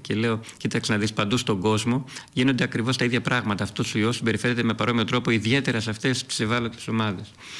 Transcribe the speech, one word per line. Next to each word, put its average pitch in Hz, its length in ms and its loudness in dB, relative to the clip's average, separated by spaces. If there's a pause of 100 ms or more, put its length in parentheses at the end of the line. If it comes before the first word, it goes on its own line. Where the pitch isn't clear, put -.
και - 120 -6
λέω, 113 260 0 (180)
"Κοίταξε 117 340 -2
να 110 60 2
δεις, 110 160 0
παντού 107 240 0
στον 104 220 0
κόσμο 107 460 2 (280)
γίνονται - 300 2
ακριβώς 117 340 0
τα 123 80 2
ίδια 120 160 2
πράγματα. 107 420 0
Αυτός - 320 -2
ο 113 40 2
ιός 113 160 2
συμπεριφέρεται 117 480 0
με 113 100 2
παρόμοιο 113 320 2
τρόπο, 123 240 0
ιδιαίτερα 117 500 2
σε 110 100 -2
αυτές 123 360 -2
τις - 140 -6
ευάλωτες 117 480 -2
ομάδες". 107 440 -2 (280)